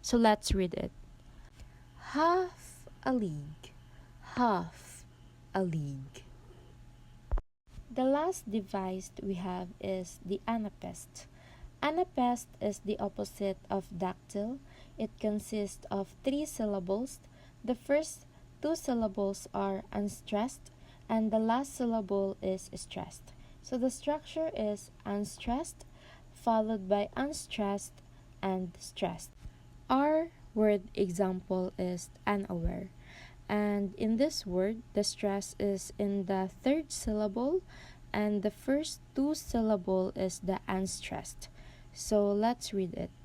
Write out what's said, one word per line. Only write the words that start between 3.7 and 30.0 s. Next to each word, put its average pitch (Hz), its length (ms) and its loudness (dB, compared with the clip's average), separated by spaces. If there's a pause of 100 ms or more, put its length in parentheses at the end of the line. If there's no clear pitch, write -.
half 190 720 0 (500)
a 190 80 2
league. 143 600 -2 (1700)
The 254 140 0
last 294 460 2
device 190 600 -2 (120)
we 196 120 -2
have 180 340 -4 (120)
is 190 440 -4
the 190 220 -2
anapest. 208 800 -6 (560)
Anapest 277 640 2 (140)
is 202 240 -2
the 208 140 0
opposite 202 600 -4 (120)
of 196 260 -2
dactyl. 202 600 -4 (400)
It 220 120 -2 (100)
consists 208 720 -2
of 196 240 -2 (100)
three 285 200 0
syllables. 208 760 -2 (440)
The 233 100 0
first 285 520 0 (340)
two 311 160 2
syllables 214 760 0
are 196 280 0 (100)
unstressed, 208 760 -2 (380)
and 220 220 2
the 214 80 4
last 226 380 2
syllable 202 680 0
is 190 320 -2
stressed. - 580 -10 (300)
So - 160 -4
the 254 120 4
structure 311 680 -2
is 208 340 -2 (140)
unstressed, 208 840 -4 (460)
followed 220 560 2
by 202 280 4
unstressed, 208 840 -2 (400)
and 185 360 0
stressed. - 520 -4 (580)
Our 302 400 4 (260)